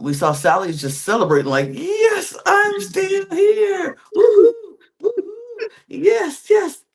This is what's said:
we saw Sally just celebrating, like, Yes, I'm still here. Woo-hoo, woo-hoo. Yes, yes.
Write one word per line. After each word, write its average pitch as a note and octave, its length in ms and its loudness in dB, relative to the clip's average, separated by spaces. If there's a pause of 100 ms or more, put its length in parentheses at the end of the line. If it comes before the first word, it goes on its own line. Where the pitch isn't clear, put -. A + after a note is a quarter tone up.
we C#3+ 120 -4
saw D3+ 180 0
Sally F3 400 0
just C#3+ 320 -8
celebrating, D#3 460 0
like, C#3 240 0
Yes, G#4 600 -2 (100)
I'm G4+ 340 2
still F#4+ 500 -4
here. G4+ 680 0 (180)
Woo-hoo, A4+ 640 4 (220)
woo-hoo. A4+ 680 -8 (200)
Yes, F4+ 640 -2
yes. G4+ 340 0 (100)